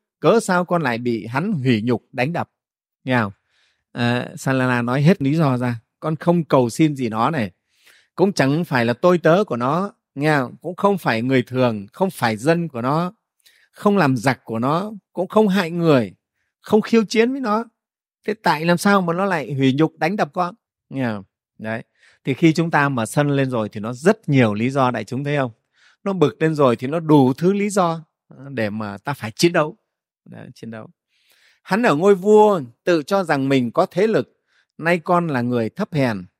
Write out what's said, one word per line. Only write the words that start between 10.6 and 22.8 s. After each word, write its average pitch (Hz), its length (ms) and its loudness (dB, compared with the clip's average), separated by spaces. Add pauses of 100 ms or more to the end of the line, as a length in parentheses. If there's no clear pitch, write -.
Cũng 175 160 -12
không 202 220 0
phải 117 240 -2
người 127 200 2
thường, 120 500 -2
không 190 180 -2
phải 113 260 -2
dân 165 320 0
của 117 140 -8
nó, 160 300 -2 (600)
không 202 240 0
làm 143 200 2
giặc 123 280 -2
của 113 140 -6
nó, 165 340 -2 (200)
cũng 180 160 -6
không 214 200 4
hại 185 220 0
người, 147 440 2 (460)
không 214 200 2
khiêu 226 240 2
chiến 226 280 0
với 277 80 -8
nó. 226 240 -2 (640)
Thế - 80 -4
tại 156 300 -2
làm 175 120 4
sao 202 260 2
mà 165 100 -2
nó 180 120 -2
lại 151 300 -4
hủy 135 180 2
nhục 156 260 0
đánh 170 180 -2
đập 175 160 -2
con?" 180 220 -6 (360)
Nghe 135 140 -6
không? 104 200 -6 (340)
Đấy. 113 240 -8 (420)
Thì 135 100 -2
khi 165 180 4
chúng 165 180 -2
ta 147 180 2